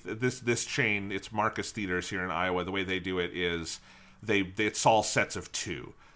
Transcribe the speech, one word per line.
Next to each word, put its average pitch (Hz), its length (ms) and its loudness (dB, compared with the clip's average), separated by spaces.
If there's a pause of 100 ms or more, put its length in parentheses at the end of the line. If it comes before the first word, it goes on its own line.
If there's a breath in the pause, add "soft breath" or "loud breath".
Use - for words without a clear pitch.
th-, 110 160 -6
this, 127 180 0
this 117 260 2
chain, 104 460 0
it's 95 220 -6
Marcus 107 400 0
Theaters 92 360 0
here 92 140 -2
in 90 80 -2
Iowa, 90 320 2
the 90 80 -4
way 98 140 0
they 92 160 0
do 92 180 -2
it 85 180 -2
is 85 440 -2 (420 soft breath)
they, 104 200 4
they, 95 240 0
it's - 200 2
all 110 160 6
sets - 320 0
of 92 160 -8
two. - 420 -6 (240 soft breath)